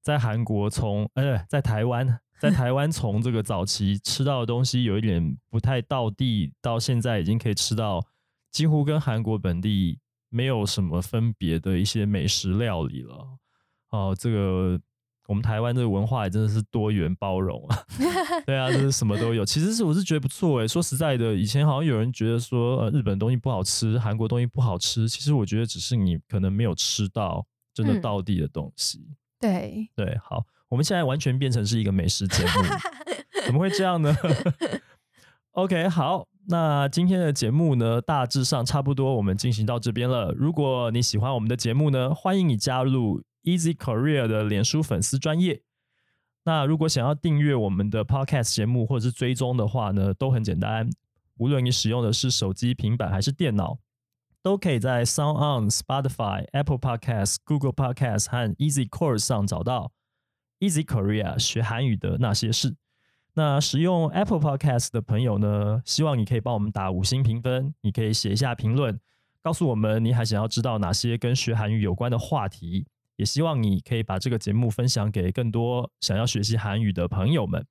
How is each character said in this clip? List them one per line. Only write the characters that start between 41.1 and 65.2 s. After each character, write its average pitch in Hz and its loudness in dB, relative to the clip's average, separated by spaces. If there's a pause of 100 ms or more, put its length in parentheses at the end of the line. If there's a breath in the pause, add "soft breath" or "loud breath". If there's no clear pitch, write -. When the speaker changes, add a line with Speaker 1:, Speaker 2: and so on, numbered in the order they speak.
Speaker 1:
欢 127 0
我 120 -2
们 110 -2
的 120 0
节 - -2
目 151 4
呢， 131 0
欢 190 0
迎 175 2
你 120 2
加 127 0
入 127 0 (200)
Easy 165 0
Korea 131 0
的 107 0
脸 104 2
书 156 0
粉 107 -2
丝 135 -2
专 156 -2
页。 180 0 (840)
那 156 2
如 156 2
果 160 2
想 123 0
要 147 2
订 147 0
阅 147 4
我 107 2
们 101 0
的 110 0
podcast 135 0
节 107 0
目 117 2
或 127 0
者 110 -2
是 123 0
追 123 -2
踪 123 -2
的 107 0
话 107 -2
呢， 98 2
都 135 -2
很 120 2
简 92 -2
单。 110 -2 (480)
无 117 0
论 135 2
你 123 0
使 110 0
用 120 0
的 107 0
是 123 0
手 98 -2
机、 120 -2
平 113 0
板 101 -4
还 95 -2
是 139 0
电 139 -2
脑， 82 -2 (640)
都 196 2
可 180 0
以 120 2
在 120 0
Sound 151 0
On、 131 2
Spotify、 120 -2
Apple 143 0
Podcast、 113 -2
Google 139 0
Podcast 123 0
和 120 0
Easy 139 0
Course 135 0
上 101 0
找 87 -4
到 123 -4 (680)
Easy 160 0
Korea 104 0
学 - -2
韩 113 -2
语 113 2
的 95 -2
那 113 2
些 110 0
事。 113 0 (600)
那 147 2
使 143 0
用 170 2
Apple 185 0
Podcast 139 2
的 117 0
朋 110 0